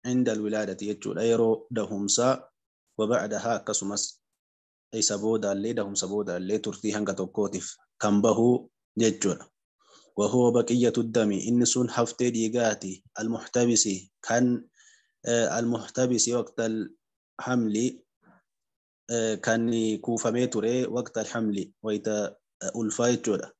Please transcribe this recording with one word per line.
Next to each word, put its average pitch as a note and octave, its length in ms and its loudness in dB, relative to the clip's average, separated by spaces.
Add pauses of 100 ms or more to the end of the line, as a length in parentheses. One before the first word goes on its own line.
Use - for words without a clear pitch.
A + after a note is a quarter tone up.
(100)
inda B2+ 200 2
alwilaadati G#2+ 540 -4
jechuudha, G#2 380 -4
yeroo A#2 480 2
dahumsa, G2+ 560 0 (720)
wa A2 100 0
ba'dahaa, G#2+ 480 -2
akkasumas G2+ 480 -4 (880)
isa G#2+ 240 0
boodaallee, G#2+ 560 -2
dahumsa G2 340 -4
boodaallee F#2+ 520 -4
turtii G#2+ 320 -4
hanga G#2 220 -2
tokkootiif F#2+ 540 -4 (300)
kan G#2 240 2
bahu A#2 480 4 (280)
jechuudha. G#2+ 520 0 (680)
وهو A#2 340 4
بقية A#2+ 460 4
الدم، A2+ 340 2
إن A#2 340 2
سن B2 240 2
هفتي B2 400 0
ديغاتي، A2+ 760 -2 (160)
المحتبس، A2+ 720 0 (320)
كان، A#2+ 460 2 (580)
آه، A#2 340 2
المحتبس A#2+ 680 0
وقت A#2+ 300 -4
الحمل، A2+ 1400 -2 (1120)
آه، A2+ 260 0
كان A2+ 600 0
كوفمي A#2+ 500 0
توري A#2+ 380 0
وقت A#2 320 -6
الحمل، G#2+ 540 -4 (120)
ويتا، G#2 520 -2 (280)
آه، F#2+ 180 -6
ألفا A2 260 0
يجودا. A#2 520 0